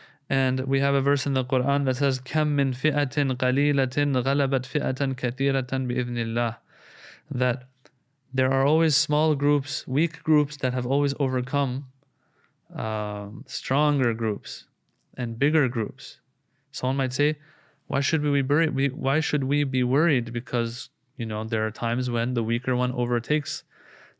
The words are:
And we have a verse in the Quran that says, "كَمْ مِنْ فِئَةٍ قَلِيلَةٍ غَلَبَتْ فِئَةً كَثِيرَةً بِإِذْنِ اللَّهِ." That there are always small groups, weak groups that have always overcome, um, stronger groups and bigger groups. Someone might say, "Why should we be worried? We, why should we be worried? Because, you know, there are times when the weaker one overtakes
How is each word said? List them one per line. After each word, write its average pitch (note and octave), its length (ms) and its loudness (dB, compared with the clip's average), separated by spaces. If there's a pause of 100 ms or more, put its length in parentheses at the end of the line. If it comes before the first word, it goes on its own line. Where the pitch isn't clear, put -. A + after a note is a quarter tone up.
(280)
And C3 320 2
we C3+ 200 0
have C#3 140 2
a C#3 60 4
verse C#3 260 2
in C#3 80 0
the C3 100 0
Quran C3+ 400 0
that C3 120 0
says, C3 220 0
"كَمْ D3+ 360 0
مِنْ C#3 200 2
فِئَةٍ C#3 640 0
قَلِيلَةٍ C3+ 880 2
غَلَبَتْ C3+ 420 0
فِئَةً C3+ 480 -2
كَثِيرَةً B2+ 540 0
بِإِذْنِ B2 500 -2
اللَّهِ." A2+ 380 -2 (720)
That B2+ 380 0 (680)
there C3 160 2
are C3+ 160 4
always D#3+ 300 4
small D3+ 400 2
groups, C#3+ 500 0
weak D3+ 380 -2
groups D3+ 320 2
that B2+ 160 -2
have B2 140 -2
always C#3+ 340 2
overcome, C3 680 -2 (880)
um, G#2+ 720 -6
stronger C#3 680 0
groups A2 500 -4 (500)
and A#2 240 -6
bigger D3 300 4
groups. - 520 -6 (500)
Someone C3 260 -2
might C3 160 0
say, D3 240 2 (500)
"Why C#3 140 0
should D3 220 0
we C#3+ 180 2
be C3 140 0
worried? D#3+ 200 2
We, C#3 140 2
why C3+ 320 0
should D3 240 -2
we D3 200 2
be C3 180 0
worried? B2+ 500 2
Because, A#2 560 -4 (300)
you A#2 80 -4
know, A2 180 -4
there A2+ 220 0
are A2 40 -4
times A#2+ 380 -2
when A#2+ 240 0
the A#2+ 100 0
weaker A#2 320 0
one B2 180 0
overtakes B2 720 -2 (560)